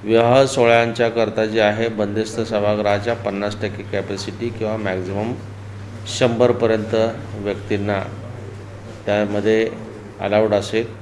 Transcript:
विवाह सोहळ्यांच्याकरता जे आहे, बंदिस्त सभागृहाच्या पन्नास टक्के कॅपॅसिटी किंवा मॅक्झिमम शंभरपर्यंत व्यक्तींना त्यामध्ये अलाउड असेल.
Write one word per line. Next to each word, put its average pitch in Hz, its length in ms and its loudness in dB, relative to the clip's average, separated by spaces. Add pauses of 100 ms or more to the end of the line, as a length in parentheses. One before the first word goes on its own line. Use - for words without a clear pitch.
विवाह 117 420 6
सोहळ्यांच्याकरता 117 1000 4
जे 110 160 2
आहे, 107 260 4
बंदिस्त 107 540 -2
सभागृहाच्या 104 720 0
पन्नास 101 480 -4
टक्के 101 300 -6
कॅपॅसिटी 101 580 -6
किंवा 107 280 -4
मॅक्झिमम 98 560 -4 (760)
शंभरपर्यंत 117 880 2 (380)
व्यक्तींना 101 720 -2 (1000)
त्यामध्ये 104 640 2 (520)
अलाउड 104 320 4
असेल. 107 320 0 (160)